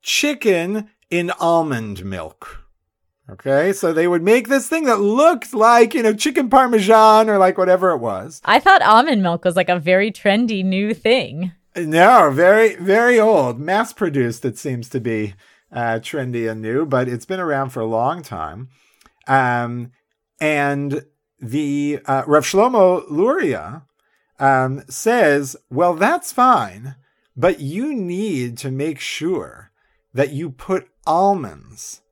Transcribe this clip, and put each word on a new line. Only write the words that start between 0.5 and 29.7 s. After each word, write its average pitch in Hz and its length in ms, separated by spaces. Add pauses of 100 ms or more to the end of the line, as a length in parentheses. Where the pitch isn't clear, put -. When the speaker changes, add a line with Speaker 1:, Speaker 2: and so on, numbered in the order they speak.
Speaker 1:
in 175 300
almond 135 640
milk. 90 540 (720)
Okay, 139 420
so 185 220
they 165 160
would 175 140
make 226 260
this 269 180
thing 320 180
that 233 140
looked 240 540
like, 233 400
you 262 100
know, 220 100
chicken 262 360
parmesan 220 800
or, 208 80
like, 190 200
whatever 185 340
it 151 80
was. 113 440
Speaker 2:
I 220 160
thought 392 220
almond 226 420
milk 170 220
was, 175 100
like, 185 140
a 180 100
very 185 320
trendy 208 540
new 196 280
thing. 180 600 (240)
Speaker 1:
No, 175 520
very, 190 460
very 220 460
old. 151 360
Mass 180 360
produced, 135 500
it 127 140
seems 123 320
to 131 100
be, 107 360 (360)
uh, 117 280
trendy 120 520
and 110 100
new, 120 240
but 135 220
it's 123 180
been 190 140
around 139 300
for 127 100
a 113 60
long 120 360
time. 87 460 (600)
Um, 120 640 (500)
and 143 640 (340)
the, 143 680
uh, 135 200
Rav 147 160
Shlomo 190 680
Luria, 151 720 (560)
um, 135 500
says, 151 680 (140)
"Well, 170 240
that's 208 400
fine, 131 640 (420)
but 160 240
you 196 340
need 175 640
to 135 140
make 139 280
sure 107 720 (420)